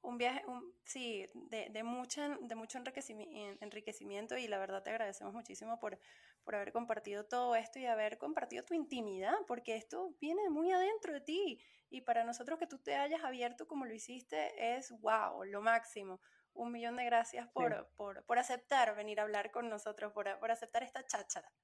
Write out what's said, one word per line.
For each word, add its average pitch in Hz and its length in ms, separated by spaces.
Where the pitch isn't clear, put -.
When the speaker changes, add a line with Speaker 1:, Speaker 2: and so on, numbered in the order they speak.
Speaker 1:
un 240 160
viaje, 247 300
un, 254 260
sí, 233 420
de, 220 180
de 214 140
mucha, 254 580
de 233 140
mucho 226 240
enriquecimi-, 240 500
en-, 202 320
enriquecimiento, 208 760
y 247 100
la 208 100
verdad 196 260
te 196 60
agradecemos 208 460
muchísimo 226 440
por, 208 200
por - 120
haber 202 160
compartido 214 540
todo 247 300
esto 226 220
y 262 80
haber 220 320
compartido - 460
tu - 100
intimidad, 226 640
porque 233 280
esto 311 440
viene 359 300
muy 320 220
adentro 381 420
de 285 80
ti, 311 380
y 262 100
para 233 220
nosotros 240 340
que 330 80
tú 277 140
te 285 160
hayas 302 280
abierto 247 440
como 277 180
lo 220 80
hiciste 247 840
es, 247 240
wow, 214 440
lo 202 160
máximo. 214 580
Un 240 160
millón 233 240
de 247 100
gracias 240 440
por, 240 260
Speaker 2:
Sí. - 40
Speaker 1:
por, - 300
por 240 140
aceptar 247 560
venir 214 240
a 208 40
hablar 208 280
con 240 180
nosotros, 214 420
por, 208 140
por 226 100
aceptar 233 320
esta 262 240
cháchara. - 460